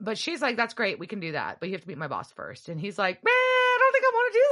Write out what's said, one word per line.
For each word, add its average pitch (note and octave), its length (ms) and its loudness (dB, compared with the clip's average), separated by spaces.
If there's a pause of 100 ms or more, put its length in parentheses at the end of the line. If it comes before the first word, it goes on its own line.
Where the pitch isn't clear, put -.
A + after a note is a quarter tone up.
but G#3 160 -4
she's D#4+ 240 -6
like, B3 160 0
"That's A#3 160 -2
great, G3 260 -2
we E3+ 80 -10
can G#3 140 -8
do E3 120 -6
that, C3+ 280 -6
but F3 80 -6
you F#3+ 60 -6
have E3 80 -10
to - 60 -16
meet E3 100 -10
my D3+ 100 -6
boss G2+ 240 -8
first." - 380 -14
And D#3+ 100 -8
he's G3+ 160 -8
like, F#3 260 -2
"Man, A4+ 120 2
I B4+ 440 4
don't B4+ 140 6
think C5 140 2
I C5 80 4
wanna A#4 180 2
do A#4 200 6